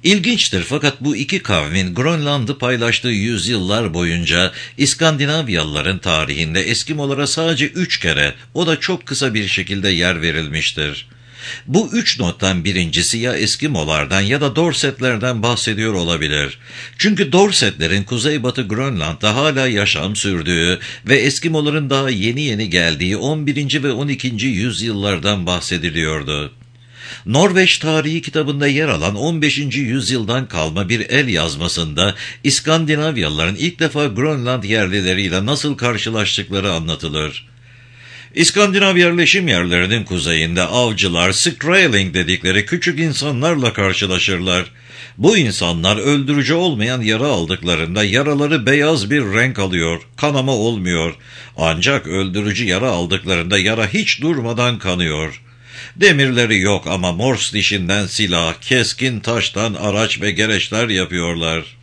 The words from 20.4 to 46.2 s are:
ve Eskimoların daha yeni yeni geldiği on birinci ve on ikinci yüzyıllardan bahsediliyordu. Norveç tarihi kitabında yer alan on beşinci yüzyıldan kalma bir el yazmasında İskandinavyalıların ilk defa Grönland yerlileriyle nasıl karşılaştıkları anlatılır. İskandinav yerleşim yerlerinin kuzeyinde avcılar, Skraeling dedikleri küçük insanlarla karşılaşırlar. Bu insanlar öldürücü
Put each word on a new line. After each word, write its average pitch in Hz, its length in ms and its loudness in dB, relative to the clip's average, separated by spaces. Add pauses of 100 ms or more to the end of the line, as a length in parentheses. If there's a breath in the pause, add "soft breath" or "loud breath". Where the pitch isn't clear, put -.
ve 123 100 6
Eskimoların 147 720 0
daha 135 200 0
yeni 117 320 0
yeni 110 280 -2
geldiği 85 480 2
on 151 300 -2
birinci 143 360 0
ve 143 80 0
on 127 160 -2
ikinci 123 400 -2
yüzyıllardan 101 1000 -2
bahsediliyordu. 78 1080 -2 (720 loud breath)
Norveç 180 520 4
tarihi 156 440 0
kitabında 143 460 -2
yer 143 200 2
alan 95 280 0
on 156 260 0
beşinci 143 380 0
yüzyıldan 123 680 -2
kalma 82 420 -2
bir 110 200 -2
el 139 180 2
yazmasında 82 880 0 (280 loud breath)
İskandinavyalıların 147 1120 0
ilk 160 240 -4
defa 147 260 0
Grönland 127 580 -2
yerlileriyle 95 840 0
nasıl 143 320 -2
karşılaştıkları 104 920 -2
anlatılır. 78 760 -4 (880 loud breath)
İskandinav 196 600 4
yerleşim 175 500 4
yerlerinin 90 560 2
kuzeyinde 82 580 0
avcılar, 95 720 2
Skraeling 139 840 2
dedikleri 92 520 0
küçük 175 340 -2
insanlarla 143 760 0
karşılaşırlar. 92 960 0 (460 loud breath)
Bu 180 200 6
insanlar 92 600 2
öldürücü 139 560 2